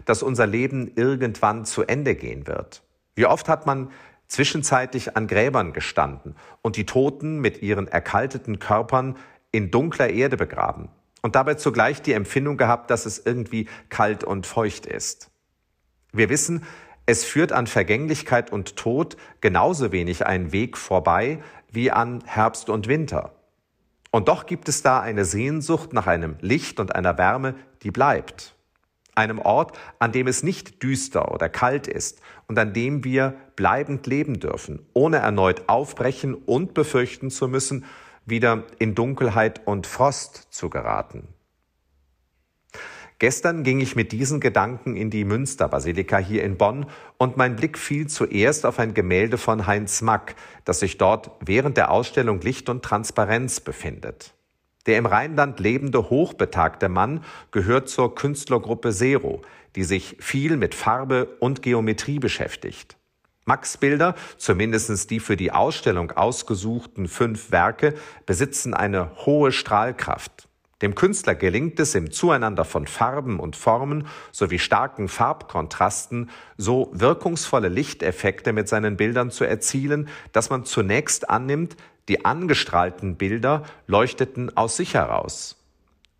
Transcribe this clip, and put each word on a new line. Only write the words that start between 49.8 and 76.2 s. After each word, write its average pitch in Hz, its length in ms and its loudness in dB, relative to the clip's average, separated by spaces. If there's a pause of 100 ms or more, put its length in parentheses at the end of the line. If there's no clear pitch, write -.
Mack, 110 340 0 (280)
das - 160 0
sich 95 180 -2
dort 98 340 2 (100)
während 127 360 0
der 92 140 4
Ausstellung 104 500 2
Licht - 280 -4
und 123 140 -4
Transparenz 110 760 0
befindet. - 720 -12 (520)
Der 110 120 6
im 113 80 2
Rheinland 139 540 2
lebende, 123 500 2
hochbetagte 98 800 2
Mann 120 340 0 (280)
gehört 117 380 2
zur 123 260 0
Künstlergruppe 120 760 -2
Zero, 120 500 0 (340)
die 95 80 -2
sich 90 360 -4
viel 147 380 0
mit - 160 -2
Farbe 127 640 0
und 135 220 0
Geometrie 120 580 0
beschäftigt. - 800 -6 (480)
Macks - 320 -2
Bilder, 147 380 2 (220)
zumindest 110 720 0
die 113 100 -2
für 104 180 -2
die 90 140 0
Ausstellung 90 600 2
ausgesuchten 110 960 -2
fünf 113 440 -2
Werke, 110 420 4 (320)
besitzen 104 480 -2
eine 95 380 0 (140)
hohe 143 260 4
Strahlkraft. - 960 -2 (340)
Dem 101 140 0
Künstler 185 400 2
gelingt 98 440 0
es, 151 140 2
im 82 160 -2
Zueinander 113 560 0
von 76 220 -4
Farben 123 520 -2
und 85 160 -8
Formen 143 520 0 (240)
sowie - 260 -2
starken 110 520 0
Farbkontrasten 117 1200 -2 (260)